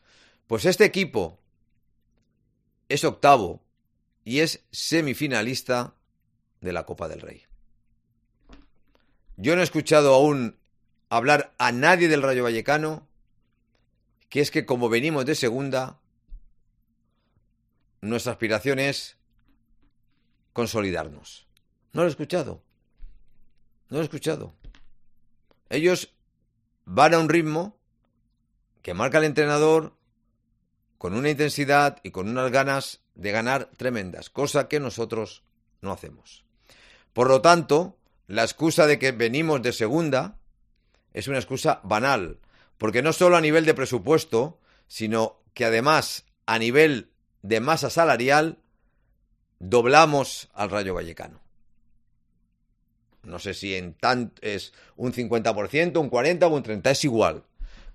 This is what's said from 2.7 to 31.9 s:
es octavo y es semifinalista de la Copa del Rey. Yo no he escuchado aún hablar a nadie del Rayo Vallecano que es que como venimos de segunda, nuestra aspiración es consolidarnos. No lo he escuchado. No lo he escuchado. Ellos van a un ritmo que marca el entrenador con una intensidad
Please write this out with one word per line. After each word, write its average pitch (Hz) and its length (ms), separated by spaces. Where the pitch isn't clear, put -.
es 147 160
octavo 120 580
y 127 160
es - 300
semifinalista 127 1200
de 90 120
la 85 120
Copa 82 240
del 80 120
Rey. - 220
Yo 123 180
no 180 60
he 180 40
escuchado 147 500
aún 135 440
hablar 135 500
a 123 140
nadie 170 360
del 147 140
Rayo 131 220
Vallecano 151 640
que 139 120
es 143 100
que 147 160
como 123 220
venimos 131 380
de 147 100
segunda, 131 640
nuestra 117 320
aspiración 113 480
es - 360
consolidarnos. 90 920
No 151 100
lo 180 60
he - 20
escuchado. 139 520
No 131 80
lo 165 40
he - 20
escuchado. 147 500
Ellos 170 460
van 139 300
a 165 60
un 160 80
ritmo 160 500
que 92 100
marca 127 260
el 156 60
entrenador 156 720
con 90 160
una 135 160
intensidad 143 720